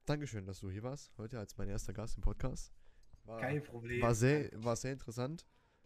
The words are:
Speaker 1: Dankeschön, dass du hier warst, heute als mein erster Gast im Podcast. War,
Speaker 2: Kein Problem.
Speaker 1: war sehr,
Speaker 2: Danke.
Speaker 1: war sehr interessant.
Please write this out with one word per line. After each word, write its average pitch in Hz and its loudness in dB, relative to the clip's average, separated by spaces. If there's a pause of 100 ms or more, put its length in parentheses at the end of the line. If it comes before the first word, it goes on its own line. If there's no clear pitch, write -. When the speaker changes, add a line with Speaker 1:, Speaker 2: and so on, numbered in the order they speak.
Speaker 1:
Dankeschön, 139 0
dass 95 -8
du 98 -6
hier 104 -6
warst, 131 -8
heute 113 -8
als 101 -8
mein 98 0
erster 101 -2
Gast 101 -2
im 101 -2
Podcast. - 2 (520)
War, 113 -8
Speaker 2:
Kein 139 0
Problem. 120 -2
Speaker 1:
war 117 8
sehr, 135 6
Speaker 2:
Danke. 110 -8
Speaker 1:
war 117 2
sehr 131 -2
interessant. 127 -6 (400)